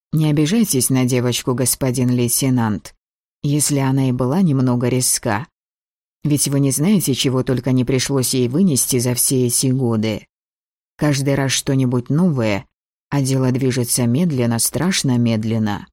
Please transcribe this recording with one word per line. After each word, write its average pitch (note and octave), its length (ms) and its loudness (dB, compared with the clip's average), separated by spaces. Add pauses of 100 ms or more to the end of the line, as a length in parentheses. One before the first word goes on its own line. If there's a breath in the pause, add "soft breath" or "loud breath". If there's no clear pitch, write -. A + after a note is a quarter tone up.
(120)
не D#3 180 2
обижайтесь D3+ 580 2
на C3 160 2
девочку, B2 500 -2
господин B2+ 560 0
лейтенант, A#2+ 840 0 (480)
если C#3+ 360 0
она C3+ 300 2
и B2+ 40 0
была B2+ 300 0
немного B2+ 460 2
резка. B2 580 -2 (760)
Ведь D3 240 0
вы C#3 100 0
не C#3 140 2
знаете, D3+ 420 0
чего B2+ 300 0
только B2+ 280 -2
не B2+ 120 2
пришлось C3+ 500 0
ей B2 140 2
вынести C#3 500 0
за B2 160 0
все B2+ 320 0
эти B2+ 220 0
годы. A#2 580 -2 (680)
Каждый C#3 400 0
раз C3+ 160 -2
что-нибудь B2+ 580 0
новое, C3+ 560 0 (440)
а C#3+ 120 0
дело C3 300 0
движется B2 540 0
медленно, B2 520 0
страшно C#3 600 0
медленно. A2 760 0